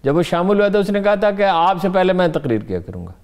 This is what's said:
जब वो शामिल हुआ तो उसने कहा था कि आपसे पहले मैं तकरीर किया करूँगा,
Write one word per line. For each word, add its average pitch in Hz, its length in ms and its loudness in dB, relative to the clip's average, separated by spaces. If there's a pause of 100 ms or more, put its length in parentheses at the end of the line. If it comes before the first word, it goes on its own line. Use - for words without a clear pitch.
जब 143 100 2
वो 170 80 2
शामिल 180 340 0
हुआ 202 120 2
तो 208 100 2
उसने 202 220 -2
कहा 202 140 2
था 208 160 0
कि 202 120 -2
आपसे 180 460 2
पहले 185 240 2
मैं 180 180 2
तकरीर 123 320 -2
किया 92 160 -6
करूँगा, 90 340 -12 (100)